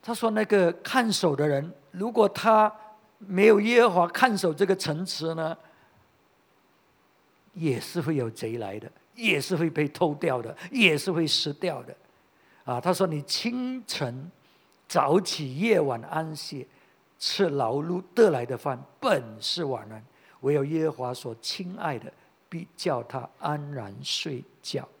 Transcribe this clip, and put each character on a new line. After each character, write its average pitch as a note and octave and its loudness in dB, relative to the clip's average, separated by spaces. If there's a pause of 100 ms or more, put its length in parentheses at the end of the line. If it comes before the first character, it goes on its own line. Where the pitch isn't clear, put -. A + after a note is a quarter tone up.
他 A#3 -4
说： A3+ 0
“那 G#3+ 0
个 F#3 4 (120)
看 B3 2
守 E3 2
的 D3 2
人， D3 0 (160)
如 G3+ -6
果 G#3+ 6
他 G#3+ 4 (460)
没 G3 4
有 G#3 10
耶 A#3 6
和 - 6
华 F3 4
看 A3 4
守 E3+ 0
这 D#3 2
个 F#3+ 2
城 D#3+ -4
池 E3 -6
呢， D#3+ -4 (2000)
也 D3 -2
是 - -6
会 D#3 -2
有 A#2+ -2
贼 A2+ -8
来 G#2 -8
的。” - -18 (240)
也 G3 0
是 F3+ -2
会 D#3+ 0
被 D3+ -2
偷 D3+ -2
掉 D3 0
的， A2 -10 (160)
也 G3 4
是 D#3+ -2
会 E3 0
失 D3 0
掉 D3 -6
的。 - -18 (680)
啊， B2 -4
他 F3+ 2
说 F#3 2
你 D#3 -2
清 B3 -4
晨 C3+ -6 (580)
早 D3 4
起， C#3+ -6
夜 G3 4
晚 C3 -2
安 D#3+ -6
息， - -12 (500)
吃 - 0
劳 C3+ 0
碌 F3 -4 (100)
得 A3+ 8
来 B2+ 0
的 B2+ -6
饭， B2+ -6 (200)
本 G3 2 (180)
是 - -4
枉 B2+ -6
然。 A2 -16 (360)
唯 C#3 2
有 C#3 2
耶 D#3+ 0
和 D3+ -2
华 B2+ -4
所 B2 -10
亲 F3+ -8
爱 D3 -4
的， - -14 (340)
必 E3+ -12 (100)
叫 C3+ -2
他 B2+ -10 (120)
安 D3 -6
然 A2+ -10 (120)
睡 - -6 (180)
觉。 - -8 (120)